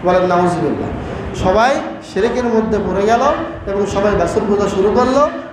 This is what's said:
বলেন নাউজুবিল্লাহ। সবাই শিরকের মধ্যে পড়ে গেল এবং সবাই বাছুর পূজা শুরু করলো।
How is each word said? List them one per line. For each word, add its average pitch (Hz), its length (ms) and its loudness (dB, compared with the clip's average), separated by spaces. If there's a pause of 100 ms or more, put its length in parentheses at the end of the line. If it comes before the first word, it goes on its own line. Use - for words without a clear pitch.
বলেন 180 200 4
নাউজুবিল্লাহ। 170 640 0 (540)
সবাই 220 320 4 (380)
শিরকের 233 300 0
মধ্যে 220 340 0
পড়ে 185 280 0
গেল 233 160 4 (460)
এবং 202 180 -2
সবাই 202 340 0
বাছুর 175 280 0
পূজা 202 220 2
শুরু 196 260 2
করলো। 254 340 2 (240)